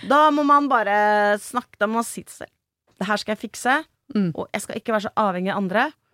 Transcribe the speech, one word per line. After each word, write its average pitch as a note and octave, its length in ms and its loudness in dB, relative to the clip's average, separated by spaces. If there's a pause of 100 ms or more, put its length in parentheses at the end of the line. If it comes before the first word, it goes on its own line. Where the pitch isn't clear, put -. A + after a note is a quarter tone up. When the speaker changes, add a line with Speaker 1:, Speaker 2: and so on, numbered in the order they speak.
Speaker 1:
da D4+ 240 6
må D4 120 0
man C#4+ 240 4
bare G#3 720 2
snakke, - 400 -8
da G#3 80 2
må A3+ 160 0
man - 20 -6
si - 200 -10
til - 100 -20
seg - 140 -14
selv, - 500 -20
«Det F#3 80 -2
her G#3+ 160 0
skal G#3+ 140 -4
jeg A3 160 -12
fikse, C#4 320 -2 (280)
Speaker 2:
Mm. F#3+ 220 0
Speaker 1:
og - 180 -6
jeg G#3 80 -4
skal - 160 -10
ikke - 160 -4
være G#3+ 160 -2
så - 80 -8
avhengig F#3 340 0
av D#3+ 120 -4
andre. G#3+ 280 0 (240)